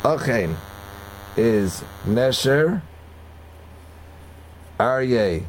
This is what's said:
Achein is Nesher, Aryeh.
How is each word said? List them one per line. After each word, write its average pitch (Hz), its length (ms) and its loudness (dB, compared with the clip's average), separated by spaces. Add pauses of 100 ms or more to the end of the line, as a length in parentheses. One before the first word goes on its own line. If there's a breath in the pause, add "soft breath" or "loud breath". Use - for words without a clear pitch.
Achein 117 500 0 (800)
is 107 460 2 (240)
Nesher, 139 760 2 (2000)
Aryeh. 120 720 2